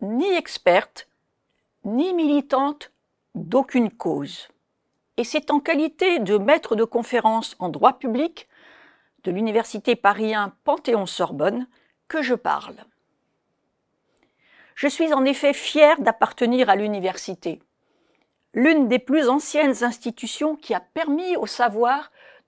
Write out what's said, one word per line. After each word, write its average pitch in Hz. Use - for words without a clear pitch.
ni 254
experte, -
ni 277
militante 285
d'aucune 226
cause. -
Et 233
c'est 294
en 294
qualité 320
de 208
maître 254
de 220
conférence 226
en 185
droit 208
public 269
de 185
l'Université 220
Paris 214
un 202
Panthéon-Sorbonne 208
que 320
je 254
parle. 147
Je 285
suis 269
en 269
effet 277
fière 302
d'appartenir 240
à 196
l'université, 185
l'une 285
des 247
plus 262
anciennes 269
institutions 240
qui 262
a 185
permis 330
au -
savoir 233